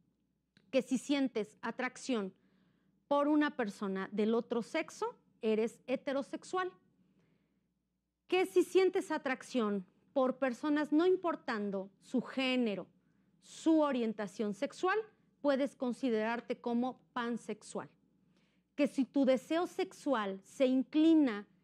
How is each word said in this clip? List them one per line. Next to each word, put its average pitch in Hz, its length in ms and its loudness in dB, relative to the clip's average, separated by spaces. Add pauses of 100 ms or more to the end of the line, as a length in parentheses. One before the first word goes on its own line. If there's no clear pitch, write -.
(680)
Que 262 120 2
si 262 160 -2
sientes 262 640 -2
atracción 240 720 -6 (760)
por 285 200 2
una 294 280 2
persona 196 560 -4
del 214 220 0
otro 233 280 -2
sexo, 320 540 -6 (260)
eres 220 460 -2
heterosexual. 285 840 -6 (1600)
Que 359 180 2
si 370 180 2
sientes 370 480 2
atracción 254 760 -2 (280)
por 262 240 2
personas, 294 540 -2
no 311 140 4
importando 233 840 -2 (100)
su - 220 -2
género, 254 680 -2 (540)
su 320 400 2
orientación 220 720 -2
sexual, 359 440 -2 (440)
puedes 277 340 0
considerarte 233 840 -4
como 240 420 -4 (120)
pansexual. 226 760 -8 (840)
Que 285 120 2
si 269 180 -2
tu 277 200 2
deseo 311 420 2
sexual 226 760 -4
se - 220 0
inclina 262 800 4 (180)